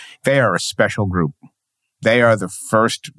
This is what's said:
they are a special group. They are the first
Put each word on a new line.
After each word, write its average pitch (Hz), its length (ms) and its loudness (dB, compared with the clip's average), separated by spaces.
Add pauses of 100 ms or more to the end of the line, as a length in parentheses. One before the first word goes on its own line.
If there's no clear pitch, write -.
(220)
they 139 160 2
are 107 160 2
a 85 60 -2
special 104 460 -2
group. 87 260 -2 (680)
They 120 220 2
are 113 140 4
the 95 120 -6
first - 720 -2